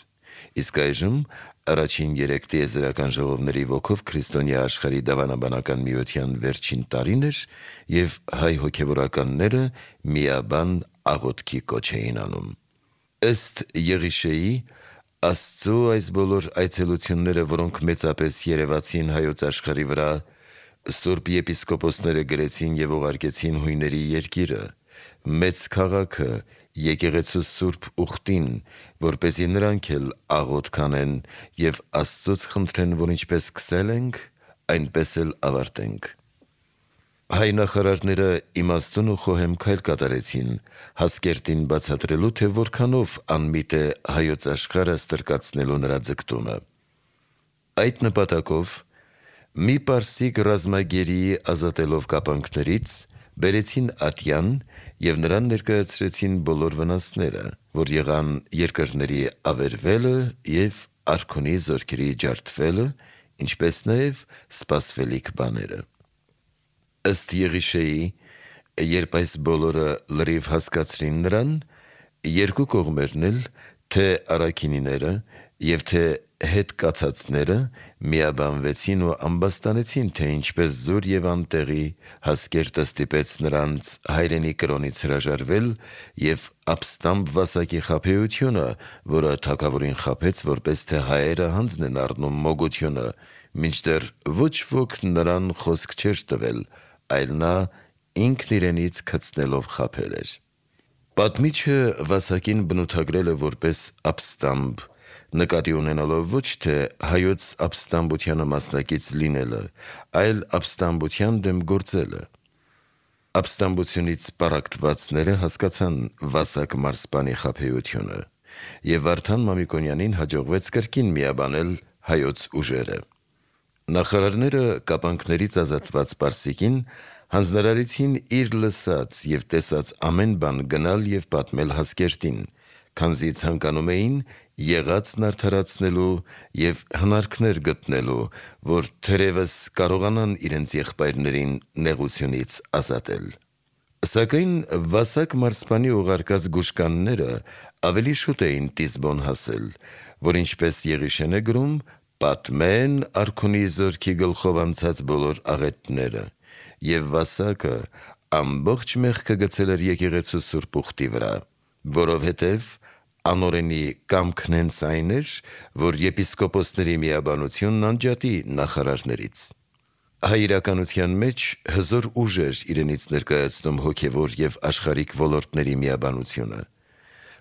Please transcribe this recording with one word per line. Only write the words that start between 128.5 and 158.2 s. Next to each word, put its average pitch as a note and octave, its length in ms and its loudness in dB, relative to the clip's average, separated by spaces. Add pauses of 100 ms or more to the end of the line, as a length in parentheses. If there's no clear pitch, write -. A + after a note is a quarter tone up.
լսած G2 680 0
և D2+ 220 -2
տեսած D#2 540 0
ամեն F2+ 360 2
բան D2 280 0
գնալ D#2 420 0
և G2 220 -2
պատմել C#2+ 460 -2
Հասկերտին, D#2 640 -2 (520)
քանզի D#2+ 420 0
ցանկանում D#2 560 0
էին G2+ 260 0 (420)
եղածն F2+ 680 2
արդարացնելու F#2+ 880 2 (400)
և D#2+ 280 0 (100)
հնարքներ G#2 720 2
գտնելու, C2 640 0 (380)
որ E2 360 0
թերևս F#2 580 2 (140)
կարողանան G2+ 680 2
իրենց D2+ 380 -4
եղբայրներին C#2+ 800 0 (220)
նեղությունից C#2 840 -2 (120)
ազատել։ A#1 600 -4 (720)
Սակայն C#3+ 500 2 (320)
վասակ A2 500 2
մարսպանի A#2+ 560 2
ուղարկած F#2+ 580 2
գուշկանները E2+ 800 0 (480)
ավելի A2 360 2
շուտ - 280 -2
էին C#2+ 260 2
Տիզբոն D2 540 -2
հասել, A#1 420 -2 (520)
որ, E2+ 220 2
ինչպես E2+ 460 2
Եղիշեն D#2 500 0
է G#2 80 2
գրում, B2 300 2 (440)
"պատմեն F2 800 2 (180)
արքունի G#2 540 2
զորքի F#2 480 0
գլխով F2 440 2
անցած E2+ 440 0
բոլոր D2 420 0
աղետները", C2 800 -2 (520)
և D2+ 340 0
վասակը D#2+ 640 0 (520)